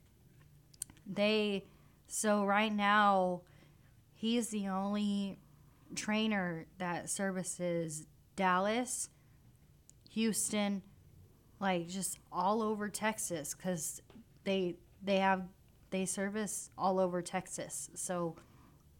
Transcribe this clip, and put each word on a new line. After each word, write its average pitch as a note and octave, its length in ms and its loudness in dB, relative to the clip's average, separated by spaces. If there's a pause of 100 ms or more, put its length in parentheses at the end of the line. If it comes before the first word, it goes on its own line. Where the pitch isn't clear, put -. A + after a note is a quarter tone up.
(1080)
they, G#3 580 2 (420)
so G#3 380 2
right G#3 280 4
now, G3+ 720 4 (720)
he's A3+ 340 0
the G3+ 200 -4
only G3+ 720 -2 (560)
trainer G3+ 720 -2 (140)
that F3 320 -4
services F3 960 -2 (300)
Dallas, G3 720 2 (1000)
Houston, G#3 720 0 (800)
like, F3+ 280 0
just F#3 300 -4 (140)
all G3 300 2
over G#3 260 -2
Texas, G3 640 -4
'cause - 460 -4 (440)
they, F#3+ 320 0 (260)
they F#3+ 160 2
have, F#3+ 280 4 (440)
they F#3+ 160 0
service G3+ 720 -4
all F#3 200 2
over F3+ 240 2
Texas. - 720 -6
So F3 420 -4 (640)